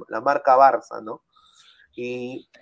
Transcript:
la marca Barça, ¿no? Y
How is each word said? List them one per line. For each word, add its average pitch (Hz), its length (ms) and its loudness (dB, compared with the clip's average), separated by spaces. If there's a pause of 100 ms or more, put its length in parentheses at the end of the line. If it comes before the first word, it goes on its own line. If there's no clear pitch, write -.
la 113 120 -8
marca 139 360 2
Barça, 120 460 2
¿no? 110 200 -14 (760)
Y 123 520 -12 (140)